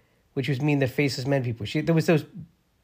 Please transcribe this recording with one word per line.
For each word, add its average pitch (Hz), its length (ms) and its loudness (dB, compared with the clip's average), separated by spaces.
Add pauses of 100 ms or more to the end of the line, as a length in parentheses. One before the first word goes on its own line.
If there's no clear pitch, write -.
(340)
which 131 160 -4
was 131 120 0
mean 147 180 2
the 135 80 2
Faceless 131 380 -2
Men 139 180 0
people. 117 220 -6
She, 151 160 -4
there 165 140 2
was 156 100 2
those 165 200 2 (580)